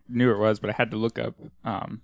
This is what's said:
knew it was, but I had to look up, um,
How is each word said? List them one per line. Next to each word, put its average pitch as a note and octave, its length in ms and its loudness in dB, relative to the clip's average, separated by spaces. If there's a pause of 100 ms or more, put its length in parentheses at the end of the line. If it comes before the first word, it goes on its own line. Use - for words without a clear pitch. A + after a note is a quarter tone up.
knew B2 240 4
it G2+ 60 4
was, G#2+ 220 2
but G#2 100 -2
I G#2 40 -2
had A#2 180 0
to G#2+ 60 -4
look A2+ 200 -2
up, A#2 180 -4 (280)
um, A2 400 -6